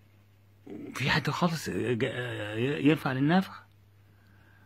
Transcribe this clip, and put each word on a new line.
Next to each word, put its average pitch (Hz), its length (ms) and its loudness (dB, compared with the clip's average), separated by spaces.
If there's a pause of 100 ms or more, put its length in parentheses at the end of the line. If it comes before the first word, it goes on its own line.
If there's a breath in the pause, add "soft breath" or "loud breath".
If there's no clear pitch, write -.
(960)
في 135 160 -2
حد 151 200 0
خالص 165 400 -2
جا-، 110 880 -2
ينفع 143 540 2
للنفخ؟ 151 500 2 (1040 soft breath)